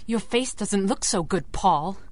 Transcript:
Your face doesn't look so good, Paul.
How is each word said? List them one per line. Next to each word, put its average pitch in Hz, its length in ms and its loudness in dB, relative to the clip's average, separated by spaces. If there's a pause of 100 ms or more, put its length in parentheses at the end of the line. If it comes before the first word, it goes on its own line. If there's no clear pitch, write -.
Your 226 140 0
face 254 340 -2
doesn't 196 340 0
look - 180 0
so 185 180 0
good, 170 280 -2
Paul. 175 460 2 (140)